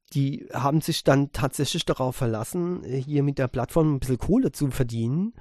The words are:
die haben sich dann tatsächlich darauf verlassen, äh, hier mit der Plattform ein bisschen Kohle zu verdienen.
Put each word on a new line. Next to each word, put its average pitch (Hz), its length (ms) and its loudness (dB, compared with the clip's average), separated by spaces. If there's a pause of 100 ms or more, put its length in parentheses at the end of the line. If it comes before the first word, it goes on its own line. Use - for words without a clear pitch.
(120)
die 139 400 -2
haben 139 280 2
sich - 240 -4
dann 139 280 6
tatsächlich 147 520 -2
darauf 131 320 -2
verlassen, 139 680 -2
äh, 127 160 -4
hier 143 220 0
mit 143 160 0
der 131 100 0
Plattform 151 460 2
ein 135 60 -2
bisschen 127 180 0
Kohle 214 340 2
zu 143 180 -2
verdienen. 123 720 -2